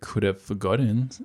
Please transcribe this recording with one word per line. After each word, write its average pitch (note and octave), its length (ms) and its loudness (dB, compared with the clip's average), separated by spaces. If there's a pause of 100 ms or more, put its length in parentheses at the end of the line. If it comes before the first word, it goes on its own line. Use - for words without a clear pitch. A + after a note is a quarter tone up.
could - 220 -2
have F#2+ 180 2
forgotten. A2 680 0 (160)